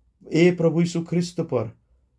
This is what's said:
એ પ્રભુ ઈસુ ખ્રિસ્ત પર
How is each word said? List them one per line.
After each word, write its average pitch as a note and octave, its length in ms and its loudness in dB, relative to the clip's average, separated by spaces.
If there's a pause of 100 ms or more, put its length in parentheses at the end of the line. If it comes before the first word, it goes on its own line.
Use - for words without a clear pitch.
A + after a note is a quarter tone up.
(320)
એ E3+ 200 4
પ્રભુ E3 300 0
ઈસુ E3+ 220 -2
ખ્રિસ્ત E3+ 380 -4
પર A#2 280 -4 (500)